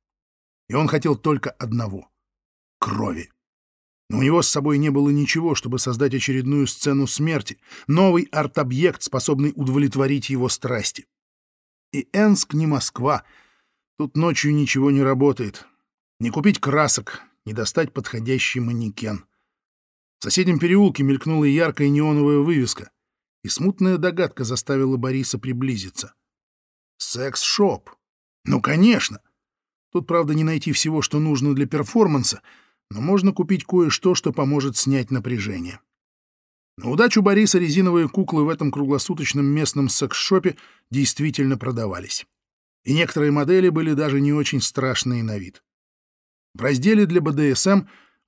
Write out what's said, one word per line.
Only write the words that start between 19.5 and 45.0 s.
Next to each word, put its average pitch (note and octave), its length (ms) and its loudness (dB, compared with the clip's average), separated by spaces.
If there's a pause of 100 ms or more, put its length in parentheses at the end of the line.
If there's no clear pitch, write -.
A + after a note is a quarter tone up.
В - 60 -16
соседнем F3 340 2
переулке F3+ 440 4
мелькнула D3 420 0
яркая D3 440 2
неоновая D3 520 2
вывеска, C#3+ 500 -2 (520)
и - 60 -10
смутная F#3 480 0
догадка F3 480 -2
заставила C3 540 0
Бориса C3 400 -4
приблизиться. A#2+ 720 -6 (840)
Секс-шоп. - 920 -2 (560)
Ну, C3+ 160 0
конечно! E3 600 2 (720)
Тут, F3 160 -4
правда, E3 280 0
не D#3 100 2
найти D#3 280 -2
всего, D#3 280 -2
что D3+ 180 -2
нужно D3 360 0
для C#3 120 0
перформанса — D3 760 0 (480)
но G2+ 100 -10
можно F#3+ 320 2
купить F#3 320 -2
кое-что, F3+ 500 2
что D3+ 200 -2
поможет C#3 420 -2
снять C3+ 340 0
напряжение. G#2 680 -6 (960)
На A#2+ 140 -8
удачу G#3+ 320 4
Бориса G3 360 4
резиновые F3 480 2
куклы D#3+ 380 0
в D#3 60 0
этом D3+ 200 -2
круглосуточном C#3+ 760 -2
местном C#3+ 420 0
секс-шопе - 680 0 (340)
действительно C#3 680 0
продавались. A2 680 -8 (580)
И B2+ 80 0
некоторые D3+ 380 0
модели E3+ 400 4
были D#3+ 240 0
даже C#3 260 0
не C#3+ 140 2
очень C#3+ 260 -2
страшные B2 640 -4